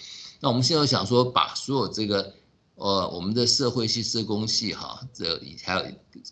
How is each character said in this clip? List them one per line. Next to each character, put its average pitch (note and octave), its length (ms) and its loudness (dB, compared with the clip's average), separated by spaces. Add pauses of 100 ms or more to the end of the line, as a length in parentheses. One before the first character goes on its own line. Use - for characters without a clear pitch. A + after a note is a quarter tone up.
(400)
那 D3 100 2
我 A#2+ 40 4
们 B2 80 2
现 D#3 160 4
在 D3 80 4
想 A#2 180 4
说， B2 220 6
把 A2+ 300 2
所 C3+ 220 -2
有 G2 140 0
这 G#2+ 140 -2
个， G2 300 0 (400)
呃， G2 340 0
我 F2 100 -6
们 F#2+ 140 0
的 A#2+ 140 2
社 A#2+ 240 2
会 A#2 160 0
系、 A2+ 160 -2
社 A2+ 200 -2
工 G#2+ 240 -2
系 A2+ 240 0
哈， - 300 -10 (140)
这 E2 260 -6 (220)
还 F2+ 100 -2
有 F#2 120 0 (460)